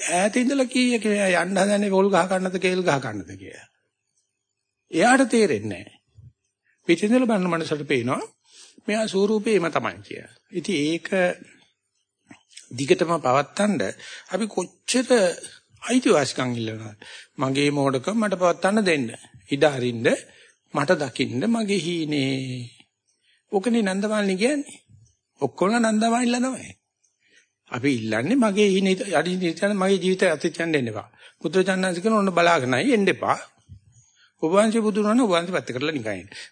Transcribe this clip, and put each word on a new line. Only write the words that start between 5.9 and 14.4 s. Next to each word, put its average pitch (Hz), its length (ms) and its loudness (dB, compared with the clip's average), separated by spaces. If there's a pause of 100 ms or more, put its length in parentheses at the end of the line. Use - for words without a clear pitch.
පිටින් 170 200 2
ඉඳලා 247 220 4
බලන 185 180 0
මනසට 160 380 -4
පේනවා 135 340 0 (640)
මෙයා 220 240 -2
ස්වරූපේම 202 600 0
තමයි 104 320 -4
කියලා. - 340 -18 (140)
ඉතින් 180 360 -4
ඒක 165 240 -4 (1600)
දිගටම 143 500 0
පවත්තන්න 143 640 0 (460)
අපි - 200 -4